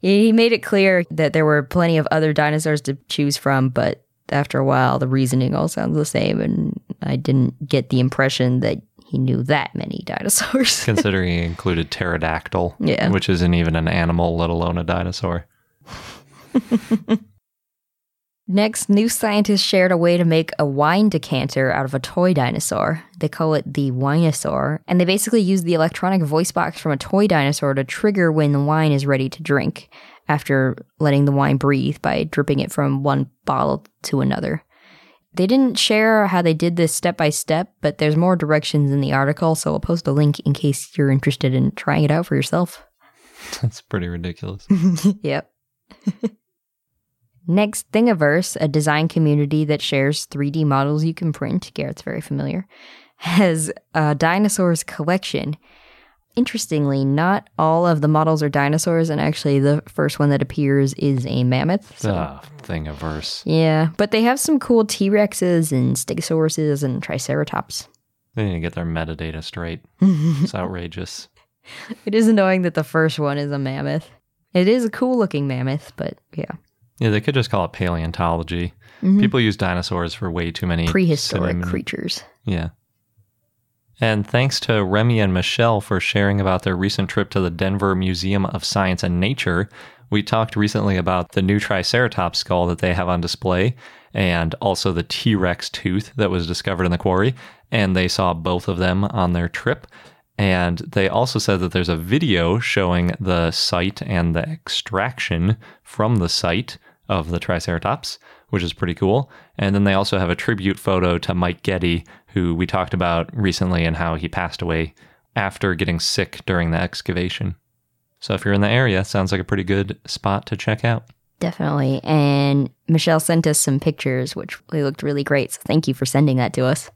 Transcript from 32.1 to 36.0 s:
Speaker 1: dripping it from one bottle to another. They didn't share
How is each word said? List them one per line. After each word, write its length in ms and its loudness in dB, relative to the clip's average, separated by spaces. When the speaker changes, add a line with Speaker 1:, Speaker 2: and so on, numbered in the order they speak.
Speaker 1:
dripping 360 0
it 120 -4
from 300 -2
one 260 0
bottle 400 0
to 180 0
another. 420 -2
They 120 0
didn't 320 2
share 480 4